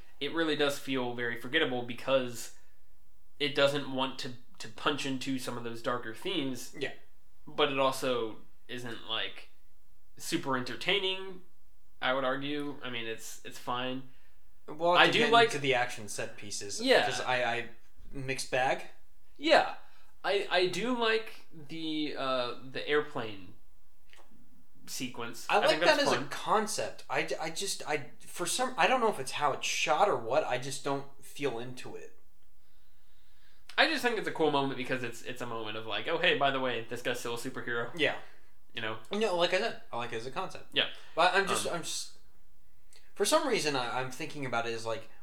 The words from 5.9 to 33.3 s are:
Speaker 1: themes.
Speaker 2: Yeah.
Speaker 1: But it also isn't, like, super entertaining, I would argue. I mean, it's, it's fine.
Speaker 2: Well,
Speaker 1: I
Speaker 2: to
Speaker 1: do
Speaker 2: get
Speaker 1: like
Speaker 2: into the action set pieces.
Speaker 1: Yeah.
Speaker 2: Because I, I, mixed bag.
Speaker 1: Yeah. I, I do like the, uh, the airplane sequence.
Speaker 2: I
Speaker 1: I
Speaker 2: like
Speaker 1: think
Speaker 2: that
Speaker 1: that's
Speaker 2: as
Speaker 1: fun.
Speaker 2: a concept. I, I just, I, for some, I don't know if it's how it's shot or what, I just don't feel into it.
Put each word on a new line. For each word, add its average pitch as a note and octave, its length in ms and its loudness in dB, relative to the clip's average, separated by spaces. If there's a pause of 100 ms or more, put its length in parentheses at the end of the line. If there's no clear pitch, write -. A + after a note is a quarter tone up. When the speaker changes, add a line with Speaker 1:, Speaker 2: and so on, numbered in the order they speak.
Speaker 1:
themes. C#3 640 -4
Speaker 2:
Yeah. C3+ 120 -2 (540)
Speaker 1:
But D3+ 260 2
it C3+ 60 0
also B2+ 600 2 (300)
isn't, B2 300 -6 (120)
like, G#2 400 -2 (680)
super C#3 400 0
entertaining, F#3 840 0 (600)
I B2+ 120 4
would C3+ 100 2
argue. C#3 600 0
I B2+ 60 -4
mean, A#2+ 160 -4
it's, A2+ 400 -6
it's B2+ 140 -8
fine. B2+ 420 -2 (640)
Speaker 2:
Well, E3 240 2
Speaker 1:
I E3 160 10
Speaker 2:
to - 40 6
Speaker 1:
do G3 80 4
Speaker 2:
get D3+ 140 6
Speaker 1:
like A#3 140 10
Speaker 2:
into D3 120 0
the C3+ 160 4
action A#2+ 320 0
set A2+ 300 -4
pieces. G2+ 440 -6
Speaker 1:
Yeah. A#3 240 6
Speaker 2:
Because G2+ 160 0
I, B2 220 2
I, A#2+ 220 0 (480)
mixed C3 360 -4
bag. C3+ 340 2 (540)
Speaker 1:
Yeah. D4 360 6 (500)
I, F#3+ 260 0
I F3+ 180 4
do G#3+ 300 0
like A3 360 2 (340)
the, D#3 500 -2
uh, B2+ 340 0 (200)
the C3 160 -4
airplane A#2+ 640 0 (1400)
sequence. - 640 -6
Speaker 2:
I E3+ 60 6
Speaker 1:
I G3+ 40 8
Speaker 2:
like C#4 100 6
Speaker 1:
think D#3 120 4
Speaker 2:
that D4 160 8
Speaker 1:
that's C#4+ 60 4
Speaker 2:
as C3 100 6
Speaker 1:
fun. A#2+ 100 0
Speaker 2:
a C#3+ 40 -4
concept. F3 800 0
I, D3+ 180 0 (140)
I D#3+ 80 -2
just, F#3+ 380 -4
I, D3+ 160 0 (160)
for - 260 -4
some, B3 320 0
I E3+ 100 8
don't B3+ 140 6
know A3+ 80 6
if C#3 100 -2
it's C3+ 120 -4
how D3 220 2
it's G#2+ 140 -2
shot E3 400 4
or D3 80 4
what, B2 300 2
I B2 120 0
just C3+ 260 -4
don't C#3 200 0 (180)
feel B2+ 380 -2
into B2 360 -6
it. - 180 -8 (1600)